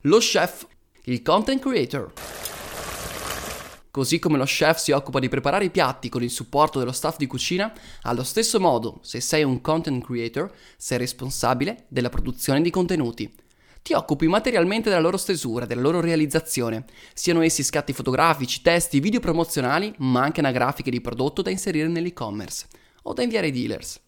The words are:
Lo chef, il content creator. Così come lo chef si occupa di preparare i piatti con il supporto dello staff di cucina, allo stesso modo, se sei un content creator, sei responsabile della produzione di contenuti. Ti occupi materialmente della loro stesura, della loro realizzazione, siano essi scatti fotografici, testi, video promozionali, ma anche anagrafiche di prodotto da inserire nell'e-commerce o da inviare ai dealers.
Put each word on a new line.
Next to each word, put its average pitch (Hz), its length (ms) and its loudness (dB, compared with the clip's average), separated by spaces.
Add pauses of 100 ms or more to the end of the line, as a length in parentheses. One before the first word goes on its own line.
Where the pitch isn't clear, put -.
Lo 175 180 6
chef, 180 480 0 (380)
il 123 180 -4
content 214 380 2
creator. 147 520 -2 (1800)
Così 135 260 0
come 151 200 2
lo 131 60 2
chef 156 340 2
si - 120 -2
occupa 139 300 0
di 127 80 0
preparare 143 380 0
i 175 40 0
piatti 135 380 0
con 120 160 -4
il 120 60 -4
supporto 143 500 0
dello 123 100 -2
staff 151 260 -4
di 139 120 -2
cucina, 180 440 -4 (300)
allo 120 220 -2
stesso 220 340 0
modo, 123 440 2
se - 180 -10
sei 151 240 2
un 127 160 0
content 156 440 -2
creator, 123 480 -4 (240)
sei - 220 -4
responsabile 131 880 -2
della 123 220 -2
produzione 131 520 0
di 170 100 2
contenuti. 156 600 -2 (500)
Ti - 120 -2
occupi 160 340 2
materialmente 214 600 2
della 185 120 4
loro 170 160 4
stesura, 123 500 -2
della 120 140 -2
loro 160 200 4
realizzazione, 139 840 0 (300)
siano 170 280 2
essi 160 220 2
scatti 143 280 -2
fotografici, 135 680 0
testi, 170 380 4
video 208 180 2
promozionali, 165 800 0
ma 131 240 4
anche 151 160 0
anagrafiche 131 500 0
di 120 120 0
prodotto 127 420 -2
da 185 80 -2
inserire 160 380 -2
nell'e-commerce 165 800 -6 (340)
o - 100 -8
da 240 120 -2
inviare 220 220 0
ai 147 60 0
dealers. 117 560 -6